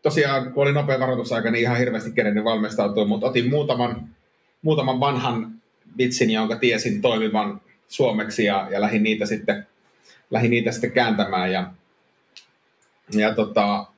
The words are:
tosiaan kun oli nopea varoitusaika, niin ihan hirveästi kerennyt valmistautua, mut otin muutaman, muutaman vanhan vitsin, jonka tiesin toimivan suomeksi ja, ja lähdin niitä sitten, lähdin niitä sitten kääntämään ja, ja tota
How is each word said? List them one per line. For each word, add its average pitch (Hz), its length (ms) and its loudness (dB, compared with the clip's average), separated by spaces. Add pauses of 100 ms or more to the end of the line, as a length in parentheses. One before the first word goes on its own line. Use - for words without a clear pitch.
tosiaan 139 500 0
kun 139 100 0
oli 139 100 4
nopea 135 280 0
varoitusaika, 117 500 -2
niin 117 120 2
ihan 120 160 2
hirveästi 113 340 -2
kerennyt 107 320 0
valmistautua, 107 640 0
mut 107 180 0
otin 120 260 0
muutaman, 123 580 -2 (540)
muutaman 135 380 0
vanhan 123 500 -2 (480)
vitsin, 123 320 2
jonka 110 260 0
tiesin 110 460 0
toimivan 110 580 0 (280)
suomeksi 107 560 0
ja, 98 260 0
ja 98 100 -2
lähdin 107 220 2
niitä 107 240 0
sitten, 104 400 -4 (640)
lähdin 117 200 2
niitä 117 220 2
sitten - 200 -4
kääntämään 101 600 0
ja, 92 180 -2 (1400)
ja 107 200 4
tota 104 520 0 (120)